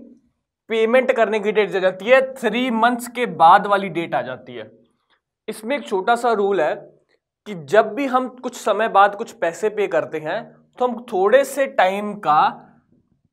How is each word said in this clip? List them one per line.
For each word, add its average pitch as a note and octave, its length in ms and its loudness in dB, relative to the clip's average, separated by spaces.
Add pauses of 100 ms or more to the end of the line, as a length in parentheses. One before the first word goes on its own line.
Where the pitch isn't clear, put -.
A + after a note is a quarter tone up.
(720)
पेमेंट A3+ 420 2
करने A3 280 0
की G3+ 120 -2
डेट F#3+ 240 0
आ - 20 0
जाती F#3 280 -2
है, B3+ 140 6 (140)
थ्री A#3+ 380 -2
मंथ्स A#3+ 360 0
के A#3+ 200 -4
बाद F3 380 6
वाली G3 240 0
डेट D#3+ 240 -6
आ C3 80 -2
जाती B2+ 320 -12
है। G#2+ 160 -14 (800)
इसमें A3 280 -8
एक A#3 120 -8
छोटा G#3+ 280 0
सा A#3+ 160 0
रूल G3+ 280 0
है D#3 140 0 (720)
कि G#3 80 -12
जब F3 400 2
भी C#4 120 -2
हम B3+ 220 -2 (100)
कुछ B3 180 -10
समय G#3+ 340 0
बाद G3 240 4
कुछ A3 200 -10
पैसे F#3 360 -4
पे G#3 180 -4
करते D#3 320 -4
हैं F3 220 -8 (360)
तो B3 80 0
हम A#3 180 -6
थोड़े A3 400 2
से C4+ 240 -4
टाइम G3+ 500 0
का D#3 240 2 (920)